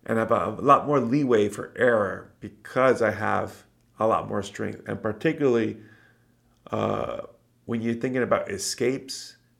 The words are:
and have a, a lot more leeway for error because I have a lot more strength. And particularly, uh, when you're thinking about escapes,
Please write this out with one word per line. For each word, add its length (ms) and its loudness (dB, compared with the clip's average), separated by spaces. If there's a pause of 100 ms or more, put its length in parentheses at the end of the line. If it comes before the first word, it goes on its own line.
and 120 -2
have 140 0
a, 260 0
a 40 -8
lot 260 4
more 140 2
leeway 480 2
for 260 -10
error 640 2
because 640 0
I 100 4
have 540 -4 (340)
a 80 2
lot 220 2
more 120 -2
strength. 460 -8
And 140 -6
particularly, 760 0 (920)
uh, 500 -2 (440)
when 160 -2
you're 140 0
thinking 280 -2
about 280 0
escapes, 840 -4 (220)